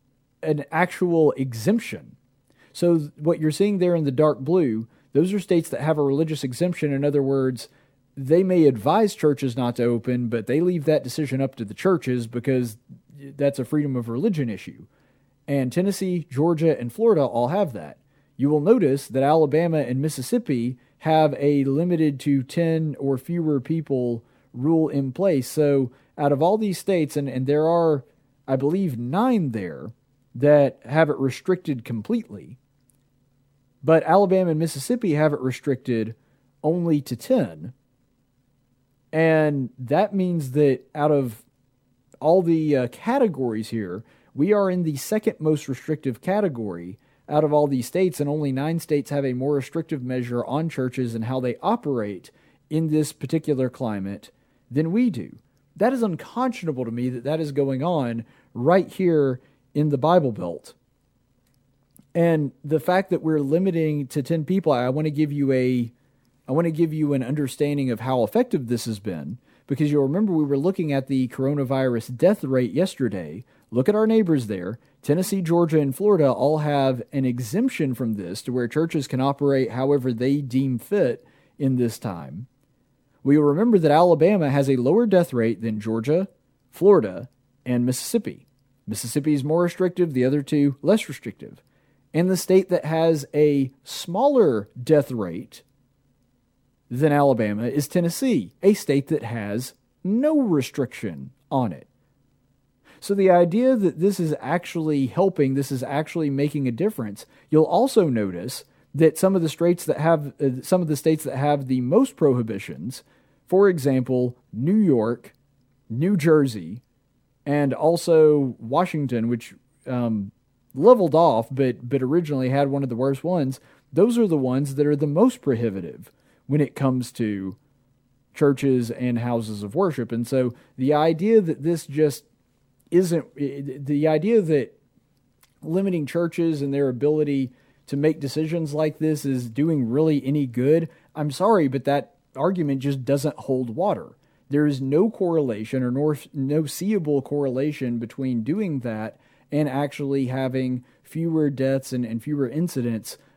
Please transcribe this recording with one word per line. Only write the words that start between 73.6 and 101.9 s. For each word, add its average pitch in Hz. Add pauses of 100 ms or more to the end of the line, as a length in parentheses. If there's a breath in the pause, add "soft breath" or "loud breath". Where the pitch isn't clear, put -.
Look 127
at 202
our 214
neighbors 170
there. 98 (220 soft breath)
Tennessee, 180
Georgia, 165
and 135
Florida 190
all 143
have 139 (100)
an 135
exemption 127
from 113
this 95
to 131
where 123
churches 156
can 131
operate 139
however 131
they 131
deem 131
fit 143 (340 soft breath)
in 135
this 120
time. 82 (760)
Well, 139
you'll 151
remember 196
that 156
Alabama 165
has 139
a 139
lower 165
death 190
rate 113
than 110
Georgia, 113 (420)
Florida, 127 (360)
and 123
Mississippi. - (400)
Mississippi 135
is 135
more 160
restrictive, 175
the 127
other 139
two 143
less 208
restrictive. - (500)
And 170
the 185
state 190
that 170
has 160
a 143 (140)
smaller 185 (140)
death 143
rate 92 (1300)
than 143
Alabama 120
is 139
Tennessee, 170 (100)
a 202
state 139
that 160
has 110 (280)
no 277
restriction 123 (200)
on 123
it. - (1160 soft breath)